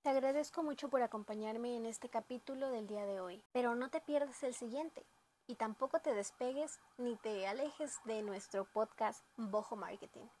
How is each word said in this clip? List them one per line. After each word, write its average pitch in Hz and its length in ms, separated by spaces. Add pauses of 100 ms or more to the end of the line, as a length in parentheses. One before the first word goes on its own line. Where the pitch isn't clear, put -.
Te 294 80
agradezco 269 540
mucho 285 260
por 254 120
acompañarme 220 760
en 226 80
este 226 240
capítulo 262 600
del 220 180
día 208 180
de 196 160
hoy, 185 300
pero 247 240
no 247 140
te 311 120
pierdas 285 420
el 262 100
siguiente 269 520 (420)
y 240 80
tampoco 247 440
te 294 140
despegues 254 680 (180)
ni 240 200
te 202 300
alejes 277 560
de 220 180
nuestro 202 440
podcast 220 580 (140)
Bojo 214 400
Marketing 190 500 (120)